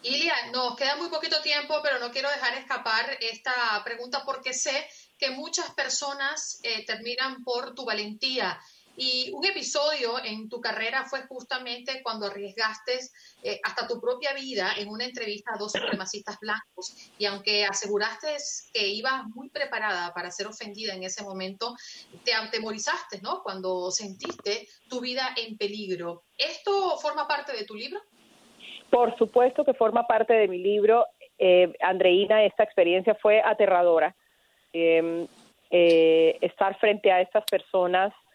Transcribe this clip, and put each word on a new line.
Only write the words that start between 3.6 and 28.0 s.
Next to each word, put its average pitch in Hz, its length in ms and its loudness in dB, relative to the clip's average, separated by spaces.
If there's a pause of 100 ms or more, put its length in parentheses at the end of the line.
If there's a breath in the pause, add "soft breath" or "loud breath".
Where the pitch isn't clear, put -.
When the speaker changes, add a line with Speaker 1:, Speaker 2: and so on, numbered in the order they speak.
Speaker 1:
pregunta 247 420 -8
porque 262 280 -6
sé 302 340 -4 (300 loud breath)
que 262 140 -2
muchas 311 440 -6
personas, 277 880 -6
eh, 226 220 -6
te 226 80 -6
admiran 247 500 -6
por 254 320 -6
tu 262 100 -12
valentía. 214 720 -4 (380 soft breath)
Y 254 380 -4
un 285 120 -6
episodio 285 800 -2
en 220 240 -10
tu 240 100 -12
carrera 233 460 -4
fue 262 220 -8
justamente 254 760 -8
cuando 220 240 -6
arriesgaste, 220 720 -4 (440 soft breath)
eh, - 200 -6
hasta 233 240 -4
tu 240 120 -6
propia 247 340 -2
vida 233 440 -4
en 208 120 -8
una 220 160 -8
entrevista 233 480 -8
a 208 40 -8
dos 214 160 -8
supremacistas 202 680 -6
blancos. - 760 -10
Y 208 80 -4
aunque 202 400 -2
aseguraste 208 640 -2 (460)
que 208 140 -2
ibas 220 380 -4 (100)
muy 262 140 -16
preparada 214 640 -4
para 180 180 -8
ser - 160 -10
ofendida 214 460 -10
en 185 100 -10
ese 196 200 -10
momento, 196 520 -8 (500 loud breath)
te 233 80 0
atemorizaste, 220 880 -6
¿no? 302 220 -6
Cuando 185 480 -4
sentiste 202 760 -6 (220 soft breath)
tu 254 120 -6
vida 254 360 -4
en 220 200 -10
peligro. 185 680 -6 (140)
¿Esto 359 600 -2
forma 302 300 -4
parte 285 280 -4
de 220 100 -8
tu 214 100 -16
libro? 277 260 -10 (880 loud breath)